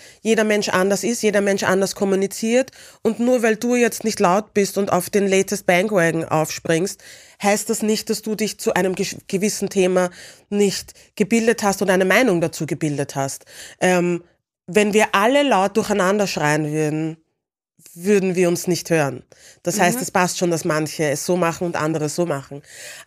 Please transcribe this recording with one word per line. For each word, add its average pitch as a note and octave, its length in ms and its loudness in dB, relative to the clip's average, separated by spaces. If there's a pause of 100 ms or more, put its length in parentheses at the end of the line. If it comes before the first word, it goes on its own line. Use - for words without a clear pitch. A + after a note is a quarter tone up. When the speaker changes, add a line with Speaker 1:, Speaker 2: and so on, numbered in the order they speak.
(220)
Speaker 1:
jeder A3 220 2
Mensch G#3 260 0
anders G3 340 2
ist, A#3 200 -2
jeder G#3 180 2
Mensch G3 220 0
anders F#3+ 320 0
kommuniziert. G3+ 760 0 (320)
Und A3 160 0
nur A#3+ 240 2
weil A3 120 2
du A#3+ 200 -2
jetzt A#3 280 0
nicht A3 160 -2
laut G3 340 2
bist G3 240 0
und G3+ 140 0
auf F3+ 200 0
den G3+ 160 2
latest F#3+ 400 0
Bandwagon F3 580 2
aufspringst, - 760 -2 (400)
heißt G#3 260 0
das A3 140 -2
nicht, G#3+ 260 -2
dass G#3+ 140 -4
du G#3+ 120 -4
dich G3+ 240 -4
zu - 160 -2
einem F#3 200 0
gesch-, F#3 220 -6 (100)
gewissen G3 420 -2
Thema F#3 400 2 (400)
nicht G3+ 440 0 (220)
gebildet A3+ 480 0
hast G3 180 0
und F#3+ 80 0
eine F#3+ 160 4
Meinung F#3+ 360 4
dazu D#3+ 260 -4
gebildet C#3+ 480 -4
hast. C#3 300 -6 (360)
Ähm, F3 420 2 (440)
wenn G#3 260 2
wir G#3+ 200 2
alle A#3+ 300 4
laut G3+ 340 2
durcheinander G3+ 500 2
schreien D3+ 440 0
würden, D#3 460 -2 (800)
würden F#3+ 400 2
wir F3+ 140 2
uns F3 180 -2
nicht F3 220 -2
hören. C#3+ 340 0 (400)
Das F3 160 -4
heißt, G3+ 180 2
Speaker 2:
Mhm. C4 60 -4
Speaker 1:
es - 80 -8
passt F3+ 260 0
schon, F3 140 0
dass D#3+ 140 -2
manche D#3 440 -2
es C#3 160 -4
so F3+ 120 0
machen E3+ 280 -2
und F3 100 -6
andere D3+ 300 -2
es D3+ 100 -6
so F3 100 0
machen. C#3+ 360 -8 (460)